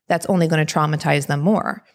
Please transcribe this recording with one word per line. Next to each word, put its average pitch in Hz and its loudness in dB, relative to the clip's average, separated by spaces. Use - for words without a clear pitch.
That's 170 -2
only 175 2
gonna 156 2
traumatize 151 0
them 143 -2
more. 185 0